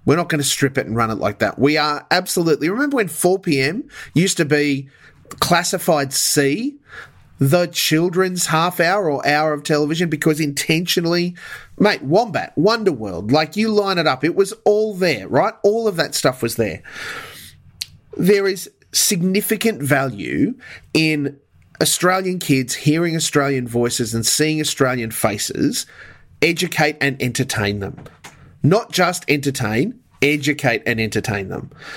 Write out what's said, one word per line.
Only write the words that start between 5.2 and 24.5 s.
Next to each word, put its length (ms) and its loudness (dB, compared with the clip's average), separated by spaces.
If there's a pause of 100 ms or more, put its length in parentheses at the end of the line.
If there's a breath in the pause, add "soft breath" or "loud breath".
classified 720 0
C, 640 0 (640 loud breath)
the 300 4
children's 800 0
half 340 0
hour 300 2
or 160 -2
hour 280 2
of 80 -8
television, 480 0
because 300 0
intentionally, 960 0 (440 loud breath)
mate, 240 2
Wombat, 520 0
Wonderworld, 800 0
like, 240 2
you 140 2
line 260 2
it 100 2
up, 160 0
it 120 0
was 180 2 (140)
all 280 2
there, 320 0
right? 360 2
All 260 2
of 80 -2
that 180 -2
stuff 280 0
was 140 -2
there. 260 -2 (1300 loud breath)
There 320 2
is 240 -4 (220)
significant 880 0
value 760 0 (380 loud breath)
in 460 0 (420)
Australian 600 0
kids 340 0
hearing 420 0
Australian 500 0
voices 480 -2
and 120 -2
seeing 340 2